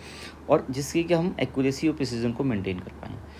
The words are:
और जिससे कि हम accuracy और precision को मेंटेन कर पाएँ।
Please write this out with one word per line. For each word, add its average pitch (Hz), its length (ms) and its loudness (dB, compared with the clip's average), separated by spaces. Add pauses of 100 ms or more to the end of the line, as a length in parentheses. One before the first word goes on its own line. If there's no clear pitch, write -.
(480)
और 151 220 6
जिससे 143 320 0
कि 170 120 4
हम 170 260 2
accuracy 135 480 2
और 151 60 4
precision 120 380 0
को 139 120 -2
मेंटेन 95 340 0
कर - 120 -8
पाएँ। - 280 -12 (220)